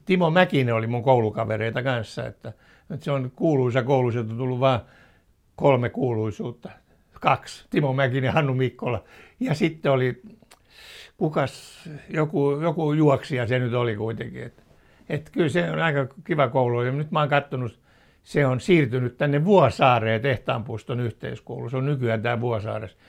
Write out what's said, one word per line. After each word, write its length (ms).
Timo 260
Mäkinen 440
oli 120
mun 160
koulukavereita 800
kanssa, 440
että, 260
että 140
se 60
on 260
kuuluisa 460
koulu, 300
sieltä 200
on 60
tullut 220
vaan 200
kolme 340
kuuluisuutta. 760
Kaksi, 500
Timo 220
Mäkinen 320
ja 80
Hannu 220
Mikkola. 500
Ja 140
sitten 380
oli, 300
kukas, 640
joku, 420
joku 320
juoksija 540
se 120
nyt 160
oli 220
kuitenkin. 460
Et, 200
et 220
kyllä 180
se 220
on 80
aika 280
kiva 240
koulu. 340
Ja 100
nyt 180
mä 100
oon 80
kattonut, 500
se 240
on 140
siirtynyt 560
tänne 280
Vuosaareen 760
Tehtaanpuiston 800
yhteiskoulu. 720
Se 60
on 100
nykyään 360
tää 180
Vuosaaressa. 560